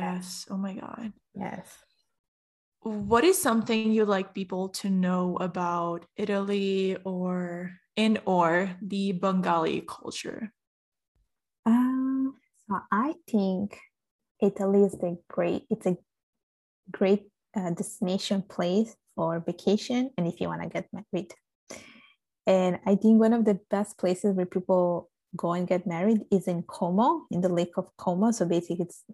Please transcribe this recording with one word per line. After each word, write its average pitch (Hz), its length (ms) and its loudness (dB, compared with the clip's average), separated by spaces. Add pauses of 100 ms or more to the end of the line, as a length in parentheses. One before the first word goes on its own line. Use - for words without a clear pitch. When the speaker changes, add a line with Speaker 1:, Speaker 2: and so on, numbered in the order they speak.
Speaker 1:
Yes. 180 480 -8
Oh 196 80 -6
my 196 160 -6
God. 220 400 -12 (220)
Speaker 2:
Yes. - 500 -12 (960)
Speaker 1:
What 214 420 2
is 370 180 6
something 220 500 2
you'd 220 160 4
like 190 260 0
people 190 360 -6
to 196 200 -6
know 180 480 2
about 175 680 -4 (100)
Italy 196 880 -2
or 180 680 -4 (240)
in 220 300 2
or 180 560 2
the 196 320 -2
Bengali 175 720 0
culture? - 640 -12 (1120)
Speaker 2:
Um, 262 680 2 (320)
so 190 120 -4 (120)
I 262 240 0 (120)
think 190 520 -2 (600)
Italy 202 420 2
is 190 100 2
the 175 240 -4 (100)
great, 175 420 -2
it's - 180 -4
a 180 100 0 (920)
great, 202 360 2 (280)
uh, 180 160 -2
destination 190 720 -4
place 185 520 -2 (200)
for 165 240 -2
vacation 214 800 -2
and 175 100 -2
if 170 140 -6
you 180 60 -2
wanna 165 220 -8
get 165 240 -8
married. 185 400 -8 (1120)
And 185 400 4
I 202 100 4
think 220 240 8
one 220 140 6
of 233 120 2
the 208 140 4 (120)
best 202 260 -4
places 190 380 0
where 185 100 0
people 180 640 0 (260)
go 170 180 -4
and 180 140 -2
get 180 200 -2
married 196 340 2 (100)
is 185 160 2
in 175 160 -2
Como, 220 680 0
in 175 100 0
the 185 80 2
Lake 175 280 0
of 185 200 -6
Como. 196 340 0
So 214 140 0
basically, 170 400 0
it's, - 180 -14 (100)